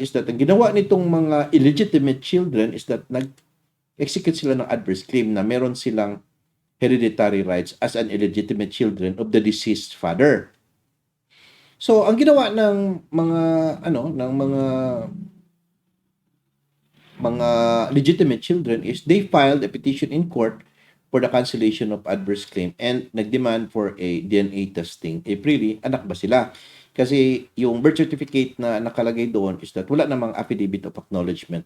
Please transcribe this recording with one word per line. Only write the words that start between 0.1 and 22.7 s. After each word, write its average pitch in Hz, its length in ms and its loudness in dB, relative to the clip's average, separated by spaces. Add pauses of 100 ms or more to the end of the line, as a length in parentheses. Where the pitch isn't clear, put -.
that 127 160 -2
ang 120 80 -4
ginawa 196 320 4
nitong 196 400 2
mga 156 480 2
illegitimate 143 640 4
children 127 560 0
is - 80 -14
that 117 240 -4
nag-execute - 1300 -6
sila 135 240 0
ng - 80 -6
adverse 95 320 -4
claim 113 320 0
na 98 80 -2
meron 123 320 0
silang 107 480 -4 (600)
hereditary 107 600 2
rights 90 380 -4
as 117 160 -4
an 113 160 -4
illegitimate 104 580 -2
children 95 460 -2
of 110 160 -6
the 110 80 4
deceased 107 560 -2
father. 92 560 2 (1300)
So, 214 240 4
ang 220 160 2
ginawa 277 320 6
ng 202 560 0
mga, 165 340 2 (460)
ano, 147 240 0
ng 131 240 -4
mga, 135 280 0 (2500)
mga 120 260 0 (460)
legitimate 143 480 4
children 131 400 -2
is - 240 -8
they 196 160 4
filed 143 400 2
a 101 80 -4
petition 135 400 -4
in 165 160 -2
court 113 320 -2 (480)
for 127 160 0
the 120 80 0
cancellation 110 640 0
of 101 80 -10
adverse 98 400 -4
claim 90 320 -6